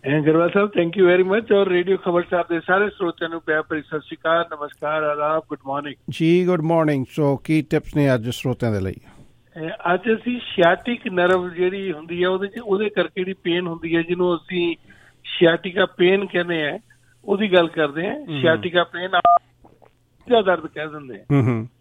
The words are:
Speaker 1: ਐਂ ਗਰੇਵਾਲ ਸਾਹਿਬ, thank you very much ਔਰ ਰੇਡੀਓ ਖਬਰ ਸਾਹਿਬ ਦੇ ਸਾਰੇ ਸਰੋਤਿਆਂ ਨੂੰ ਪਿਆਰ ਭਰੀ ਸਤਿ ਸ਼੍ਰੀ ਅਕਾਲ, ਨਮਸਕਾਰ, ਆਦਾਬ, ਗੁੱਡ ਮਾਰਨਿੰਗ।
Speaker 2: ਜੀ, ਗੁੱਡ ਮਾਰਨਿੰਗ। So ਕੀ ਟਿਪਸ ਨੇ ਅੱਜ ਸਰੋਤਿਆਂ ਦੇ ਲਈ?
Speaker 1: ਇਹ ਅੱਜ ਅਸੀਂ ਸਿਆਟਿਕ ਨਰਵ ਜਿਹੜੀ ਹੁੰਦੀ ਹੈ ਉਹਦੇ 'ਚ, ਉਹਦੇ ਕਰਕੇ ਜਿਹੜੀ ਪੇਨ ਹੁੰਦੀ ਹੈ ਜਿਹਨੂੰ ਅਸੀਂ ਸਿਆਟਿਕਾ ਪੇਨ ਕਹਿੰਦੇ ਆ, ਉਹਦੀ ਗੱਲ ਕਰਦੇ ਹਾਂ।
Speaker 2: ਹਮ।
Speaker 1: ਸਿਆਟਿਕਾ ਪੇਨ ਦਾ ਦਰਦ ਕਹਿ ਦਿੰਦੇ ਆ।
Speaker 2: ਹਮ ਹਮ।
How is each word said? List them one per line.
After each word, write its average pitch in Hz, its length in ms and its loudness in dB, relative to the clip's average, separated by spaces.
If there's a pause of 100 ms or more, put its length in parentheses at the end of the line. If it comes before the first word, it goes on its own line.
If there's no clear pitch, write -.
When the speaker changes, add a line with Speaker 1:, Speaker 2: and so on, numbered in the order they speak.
Speaker 1:
ਐਂ 147 180 0
ਗਰੇਵਾਲ 165 280 4
ਸਾਹਿਬ, 202 280 2
thank 170 240 2
you 175 120 6
very 185 200 2
much 214 220 2
ਔਰ 196 120 4
ਰੇਡੀਓ 180 280 2
ਖਬਰ 175 340 0
ਸਾਹਿਬ 175 200 0
ਦੇ 170 160 -2
ਸਾਰੇ 196 220 2
ਸਰੋਤਿਆਂ 170 420 -6
ਨੂੰ 165 120 -10
ਪਿਆਰ 156 200 -2
ਭਰੀ 156 200 -6
ਸਤਿ 156 180 -8
ਸ਼੍ਰੀ - 160 -16
ਅਕਾਲ, 165 360 0
ਨਮਸਕਾਰ, 151 500 -6
ਆਦਾਬ, 151 460 -2
ਗੁੱਡ 151 180 -10
ਮਾਰਨਿੰਗ। 139 280 -6 (160)
Speaker 2:
ਜੀ, 170 360 2
ਗੁੱਡ 180 140 0
ਮਾਰਨਿੰਗ। 156 440 2 (160)
So 143 160 2
ਕੀ 156 260 0
ਟਿਪਸ - 340 -2
ਨੇ 139 180 4
ਅੱਜ 120 160 -4
ਸਰੋਤਿਆਂ 120 420 -2
ਦੇ 101 80 0
ਲਈ? 95 140 -4 (720)
Speaker 1:
ਇਹ 175 300 -2
ਅੱਜ 185 60 -2
ਅਸੀਂ 233 400 -2
ਸਿਆਟਿਕ 185 600 0 (120)
ਨਰਵ 180 360 2
ਜਿਹੜੀ 180 440 -2
ਹੁੰਦੀ 170 300 -6
ਹੈ 180 60 2
ਉਹਦੇ 185 180 -2
'ਚ, 196 180 -12
ਉਹਦੇ 208 240 0
ਕਰਕੇ 185 320 -4
ਜਿਹੜੀ 185 120 -4
ਪੇਨ 180 340 -2
ਹੁੰਦੀ 165 300 -4
ਹੈ 165 60 2
ਜਿਹਨੂੰ 175 340 -2
ਅਸੀਂ 175 400 -4 (480)
ਸਿਆਟਿਕਾ 175 600 2
ਪੇਨ 190 400 2
ਕਹਿੰਦੇ 175 400 -2
ਆ, 165 120 -4 (460)
ਉਹਦੀ 202 280 0
ਗੱਲ 175 160 6
ਕਰਦੇ 156 400 -2
ਹਾਂ। 285 120 -8
Speaker 2:
ਹਮ। 156 200 -6
Speaker 1:
ਸਿਆਟਿਕਾ 170 440 2
ਪੇਨ 175 260 -10 (1200)
ਦਾ 233 120 4
ਦਰਦ 170 240 -2
ਕਹਿ 151 220 -10
ਦਿੰਦੇ 143 260 -16
ਆ। 98 180 -20
Speaker 2:
ਹਮ 139 80 4
ਹਮ। 117 260 0 (140)